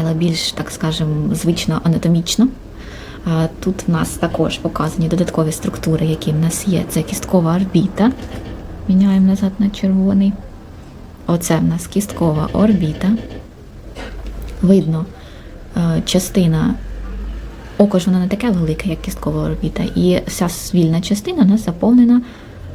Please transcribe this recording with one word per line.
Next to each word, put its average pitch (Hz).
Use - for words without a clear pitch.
але 160
більш, 165
так -
скажем, 156
звично 165
анатомічно. 170
А, 160
тут -
в -
нас 165
також -
показані 160
додаткові 165
структури, -
які 156
в 151
нас 165
є. 175
Це 165
кісткова 170
орбіта. 190
Міняємо 190
назад 190
на 202
червоний. 196
Оце 170
в 165
нас 165
кісткова 156
орбіта. 185
Видно, 165
е, 165
частина, 170
око 202
ж 175
воно 185
не 180
таке 214
велике, 165
як 160
кісткова 151
орбіта, 160
і 180
вся -
с-, -
вільна 165
частина 277
у 190
нас 208
заповнена 240